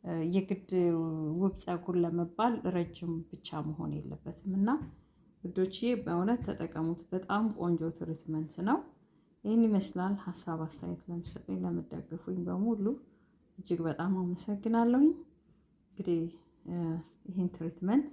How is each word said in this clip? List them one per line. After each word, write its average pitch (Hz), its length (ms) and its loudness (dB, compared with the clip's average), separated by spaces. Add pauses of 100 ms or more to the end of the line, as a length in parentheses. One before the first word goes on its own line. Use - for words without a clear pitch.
እ፣ 175 80 -6 (180)
የግድ 190 420 0 (640)
ውብ 190 260 2
ፀጉር 175 380 -2
ለመባል 170 560 2 (160)
ረጅም 175 440 -2 (120)
ብቻ - 380 -8
መሆን 156 300 -4
የለበትም 151 600 -8
እና 196 160 4 (760)
ውዶቼ 185 340 0 (200)
በእውነት 196 460 0
ተጠቀሙት። 165 640 -2
በጣም 185 360 0 (100)
ቆንጆ 170 280 0 (100)
ትሪትመንት 156 680 -4
ነው። 220 180 2 (680)
ይህን 226 200 4
ይመስላል። 196 560 2
ሀሳብ 170 420 -6
አስተያየት 170 420 -6
ለምትሰጡኝ፣ 175 580 -6
ለምትደግፉኝ 170 840 -4
በሙሉ 196 420 0 (720)
እጅግ 170 260 -2
በጣም 165 340 0
አመሰግናለሁኝ። 226 920 4 (720)
እንግዲህ፣ 170 380 -2 (440)
እ፣ 175 100 -6 (480)
ይህን 180 260 0
ትሪትመንት፣ 190 640 0